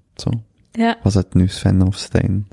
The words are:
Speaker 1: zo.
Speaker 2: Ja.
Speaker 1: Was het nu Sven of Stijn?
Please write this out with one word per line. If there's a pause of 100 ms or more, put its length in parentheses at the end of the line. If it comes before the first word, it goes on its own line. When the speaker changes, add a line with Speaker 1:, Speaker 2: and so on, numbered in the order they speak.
(160)
Speaker 1:
zo. (420)
Speaker 2:
Ja.
Speaker 1:
Was
het
nu
Sven
of
Stijn?